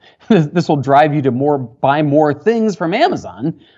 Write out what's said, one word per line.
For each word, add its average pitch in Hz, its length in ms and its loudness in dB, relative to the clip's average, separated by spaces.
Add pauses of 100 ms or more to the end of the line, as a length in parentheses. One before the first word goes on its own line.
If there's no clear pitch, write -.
<laughs> - 220 -20
this, 170 160 4
this 170 240 -4
will 156 80 0
drive 143 380 2
you 151 80 0
to 131 80 0
more, 139 260 -2
buy 139 460 -2
more 147 320 2
things 220 400 -2
from 170 180 -4
Amazon, 151 640 -4 (180)